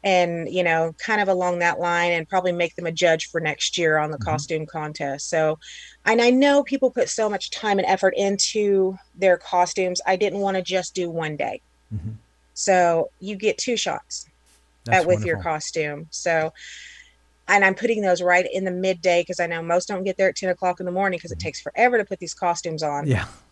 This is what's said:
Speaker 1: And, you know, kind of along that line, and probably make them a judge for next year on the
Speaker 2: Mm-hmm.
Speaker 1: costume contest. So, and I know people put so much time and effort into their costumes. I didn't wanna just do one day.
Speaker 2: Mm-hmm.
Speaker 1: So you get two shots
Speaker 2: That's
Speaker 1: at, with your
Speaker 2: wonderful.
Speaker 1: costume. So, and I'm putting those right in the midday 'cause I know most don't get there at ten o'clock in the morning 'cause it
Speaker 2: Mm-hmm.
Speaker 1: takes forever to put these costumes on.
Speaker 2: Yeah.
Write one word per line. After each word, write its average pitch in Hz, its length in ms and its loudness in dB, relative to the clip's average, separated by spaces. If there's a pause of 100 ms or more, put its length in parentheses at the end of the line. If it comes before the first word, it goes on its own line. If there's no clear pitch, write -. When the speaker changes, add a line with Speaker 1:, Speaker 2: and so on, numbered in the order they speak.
Speaker 1:
And, 175 460 2
you 180 140 -2
know, 165 340 2
kind 214 240 -2
of 196 80 2
along 180 300 0
that 170 200 0
line, 175 320 0
and 165 160 -2
probably 185 240 0
make 175 240 -2
them 170 100 -8
a 165 60 -2
judge 165 380 2
for 165 100 -4
next 156 380 -4
year 156 200 2
on 151 140 0
the 147 60 -8
Speaker 2:
Mm-hmm. 113 120 -6
Speaker 1:
costume 156 360 -4
contest. 151 640 -8
So, 156 300 0 (460)
and 226 160 4
I 247 80 6
know 277 340 6
people 269 280 0
put 240 180 -2
so 214 200 0
much 202 220 -6
time 202 280 0
and - 80 0
effort 190 300 2
into 196 800 2 (180)
their 180 220 4
costumes. 180 680 0
I 190 120 2
didn't 202 220 0
wanna 196 220 0
just 185 320 -4
do 180 160 -4
one 156 280 -4
day. 117 240 -4 (320)
Speaker 2:
Mm-hmm. 101 180 -8 (420)
Speaker 1:
So 175 560 2 (120)
you 202 160 -8
get 202 200 0
two 240 200 -2
shots - 480 -6 (580)
Speaker 2:
That's 185 200 2
Speaker 1:
at, - 40 0
with 175 180 2
your 165 120 -2
Speaker 2:
wonderful. 165 160 -4
Speaker 1:
costume. 151 580 -6
So, 165 400 -2 (960)
and 196 180 6
I'm 190 80 6
putting 220 280 0
those 180 200 2
right 180 300 4
in 190 140 -2
the 185 60 -2
midday 180 520 2
'cause 180 160 -8
I 175 80 0
know 165 140 -6
most 170 260 0
don't 190 160 -6
get 190 140 -4
there 190 120 2
at - 60 -6
ten 190 140 -4
o'clock 180 320 -2
in 185 40 -8
the 180 60 -6
morning 185 280 -2
'cause 165 120 -14
it - 80 -10
Speaker 2:
Mm-hmm. - 60 -8
Speaker 1:
takes - 160 -8
forever 240 360 2
to 214 80 2
put - 140 -8
these 175 140 -12
costumes 165 500 -4
on. 147 240 -4
Speaker 2:
Yeah. 120 180 0 (260)